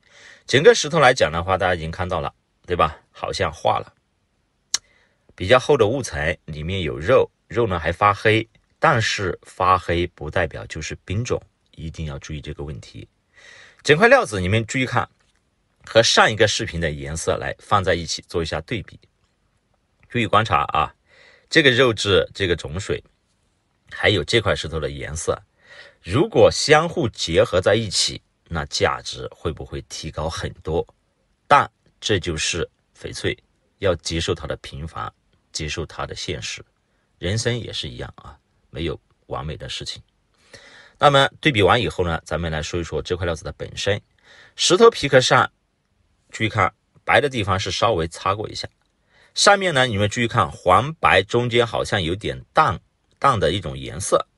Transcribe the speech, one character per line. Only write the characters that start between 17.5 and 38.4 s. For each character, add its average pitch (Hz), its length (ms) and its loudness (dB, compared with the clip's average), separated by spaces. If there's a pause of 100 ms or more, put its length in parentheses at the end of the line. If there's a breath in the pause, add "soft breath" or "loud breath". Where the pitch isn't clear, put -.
放 101 220 0
在 90 120 2
一 85 100 -4
起 - 220 -8
做 85 160 -4
一 - 20 -2
下 80 180 -6
对 107 200 -8
比。 - 160 -20 (1120)
注 - 100 -6
意 113 80 0
观 104 180 2
察 73 280 0
啊， 71 200 0 (560 soft breath)
这 165 140 4
个 139 80 8
肉 120 240 4
质、 95 400 2
这 95 140 -2
个 85 80 2
种 78 220 -10
水， - 240 -6 (880)
还 - 180 -2
有 98 160 0
这 117 160 0
块 92 140 0
石 - 140 -8
头 80 120 -6
的 71 100 -6
颜 69 240 -10
色， - 260 -6 (640 loud breath)
如 135 260 0
果 113 220 6
相 151 380 2
互 160 200 -2
结 90 360 2
合 92 160 0
在 104 160 4
一 113 120 -2
起， - 320 -4 (280)
那 76 180 -6
价 69 340 -2
值 62 300 -12
会 - 220 -8
不 69 120 -12
会 69 180 -12
提 - 280 -12
高 78 180 -6
很 - 260 -8
多？ - 300 -4 (600)
但 139 240 4 (300)
这 104 180 0
就 82 180 -6
是 82 320 -4 (320)
翡 - 140 -14
翠， - 240 -6 (400)
要 95 160 0
接 82 260 -6
受 87 140 -2
它 - 100 -14
的 - 120 -8
平 71 300 -12
凡， 55 240 -10 (420)
接 78 160 -8
受 78 180 -6
它 - 180 -10
的 - 120 -10
现 - 260 -8
实。 - 200 -10 (560)
人 98 200 -2
生 120 180 -2
也 107 160 -10
是 - 160 -8
一 62 100 -16
样 65 180 -12
啊， - 200 -20 (340)